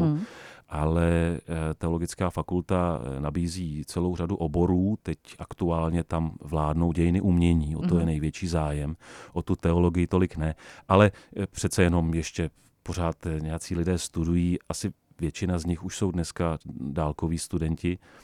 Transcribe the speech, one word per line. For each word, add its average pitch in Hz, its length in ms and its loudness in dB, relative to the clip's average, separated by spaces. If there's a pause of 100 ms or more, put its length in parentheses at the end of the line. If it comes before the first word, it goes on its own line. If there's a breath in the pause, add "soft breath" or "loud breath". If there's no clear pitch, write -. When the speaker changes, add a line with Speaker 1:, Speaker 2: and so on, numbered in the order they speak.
Speaker 1:
Mhm. 156 180 2 (460 loud breath)
Speaker 2:
ale, 80 360 2
eh, 82 720 0
teologická 85 520 -2
fakulta, 87 720 0 (160)
eh, - 40 -6
nabízí 80 640 -4
celou 90 300 -2
řadu 87 200 -2
oborů. 90 680 2
Teď 82 140 -6 (220)
aktuálně 82 640 -2
tam 82 280 -2 (100)
vládnou 78 500 0
dějiny 85 300 2
umění, 85 540 4
o 78 60 -4
to 87 140 2
je 85 40 4
Speaker 1:
Mhm. 85 60 2
Speaker 2:
největší 78 420 -2
zájem, 76 480 -2 (380 loud breath)
o 87 80 -2
tu 90 140 0
teologii 87 520 4
tolik 92 300 2
ne. 78 180 -2 (320 loud breath)
Ale, 98 240 6 (260 soft breath)
eh, 98 100 -2
přece - 360 0
jenom 85 300 4
ještě 82 360 -4 (340)
pořád, 87 420 -4
eh, 80 140 -2
nějací 80 360 -6
lidé 85 220 0
studují, 87 600 0 (120)
asi - 220 -4 (280)
většina 87 400 -2
z 80 60 -4
nich 85 180 -2
už 92 140 -8
jsou 95 140 0
dneska 82 460 -2 (220)
dálkoví 76 600 -2
studenti. 85 580 -2 (260 soft breath)